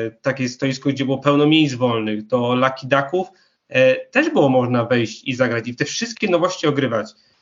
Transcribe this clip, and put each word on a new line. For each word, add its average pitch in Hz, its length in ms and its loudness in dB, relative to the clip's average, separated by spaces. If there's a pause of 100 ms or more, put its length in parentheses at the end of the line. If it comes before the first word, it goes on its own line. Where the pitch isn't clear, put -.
(220)
takie 131 260 -2
stoisko, 131 420 -4
gdzie 135 140 -2
było 131 140 -2
pełno 143 280 2
miejsc 151 280 4
wolnych. 110 520 -2
Do 123 280 0
Lucky 131 320 -2
Ducków, 139 420 0 (400)
e, 131 260 4 (120)
też 311 240 0
było 180 180 4
można 123 360 2
wejść 117 440 -2
i 131 60 -4
zagrać 117 340 -2
i 123 40 -8
w - 40 -12
te 151 80 -2
wszystkie 226 440 -6
nowości 175 380 0
ogrywać. 123 400 0 (360)